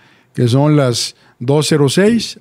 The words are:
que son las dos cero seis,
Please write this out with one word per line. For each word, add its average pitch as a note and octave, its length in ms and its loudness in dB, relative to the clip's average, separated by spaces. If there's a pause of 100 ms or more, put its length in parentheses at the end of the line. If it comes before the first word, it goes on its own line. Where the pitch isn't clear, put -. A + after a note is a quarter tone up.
(340)
que B2 140 0
son C#3+ 280 2
las B2+ 400 -2 (240)
dos C#3+ 280 -2
cero D3 220 2
seis, G#3 520 0